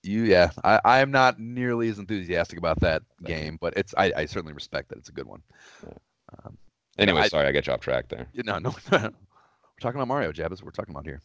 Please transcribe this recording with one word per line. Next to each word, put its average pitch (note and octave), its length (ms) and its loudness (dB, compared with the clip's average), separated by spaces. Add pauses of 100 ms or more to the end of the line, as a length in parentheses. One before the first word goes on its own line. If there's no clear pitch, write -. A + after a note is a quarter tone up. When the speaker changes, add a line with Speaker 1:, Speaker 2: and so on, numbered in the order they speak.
Speaker 1:
You, G#2+ 180 -2
yeah, F2+ 260 6 (160)
I, G#2 180 6
I B2 160 6
am C#3 120 2
not B2+ 280 4
nearly A#2+ 480 -2
as G#2 120 -4
enthusiastic F2 600 -4
about D#2+ 220 0
that D#2+ 220 0 (200)
Speaker 2:
Thank - 60 -10
you. E2 60 -4 (100)
Speaker 1:
game, D#2 160 -8
but F2 160 -4
it's, - 200 -4
I, F#2 200 2
I D#2 80 -2
certainly D#2+ 260 -10
respect C#2+ 380 -10
that - 80 -14
it's - 100 -20
a - 60 -20
good C2 140 -12
one. G1+ 140 -20 (440)
Speaker 2:
Yeah. G1+ 80 -18 (520)
Speaker 1:
Um, - 120 -18 (420)
Speaker 2:
Anyway, F#2 220 4
Speaker 1:
I G#2+ 80 4
Speaker 2:
sorry, D2+ 180 4
I C#2 60 2
got C#2+ 120 2
you C2+ 80 -2
off A#1 60 -2
track B1+ 300 -4
there. A#1+ 240 -10
Speaker 1:
You B2 100 -8
know, G2+ 160 -4
no, A2+ 220 -6
<laughs> - 100 -4
we're F#3+ 80 4 (800)
talking B2 180 -6
about B2+ 120 -4
Mario, B2+ 240 -2
Jab, D#2+ 180 -6
is F#2 100 -12
what - 40 -20
we're - 60 -16
talking - 220 -10
about C#2+ 120 -12
here. C#2 200 -10